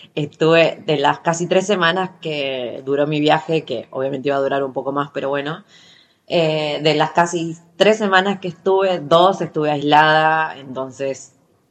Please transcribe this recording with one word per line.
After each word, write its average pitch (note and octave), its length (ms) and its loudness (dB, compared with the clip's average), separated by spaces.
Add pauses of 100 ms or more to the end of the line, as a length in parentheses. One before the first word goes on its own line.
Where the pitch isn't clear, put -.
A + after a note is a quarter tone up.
(160)
Estuve, D#3 720 2
de D#3 120 0
las C#3+ 220 0
casi E3+ 280 -2
tres F#3 180 2
semanas F3+ 460 0 (100)
que C3+ 640 -6
duró C#3+ 220 0
mi D3+ 120 -2
viaje, D3+ 440 0
que A#2+ 280 -8
obviamente C3+ 380 -4
iba C#3 80 0
a C#3 40 0
durar C#3 220 -2
un C3+ 100 -6
poco C3+ 180 -6
más, C#3+ 220 -4
pero C#3 160 -6
bueno, C#3+ 340 -6 (640)
eh, D#3 540 -2
de D3+ 140 2
las D3+ 160 0
casi E3+ 440 -2 (200)
tres G#3 220 4
semanas F#3+ 420 0
que F#3 100 -8
estuve, F#3+ 500 0
dos E3+ 420 4
estuve D3+ 300 -2
aislada, D#3 840 2
entonces, C3+ 800 -10 (360)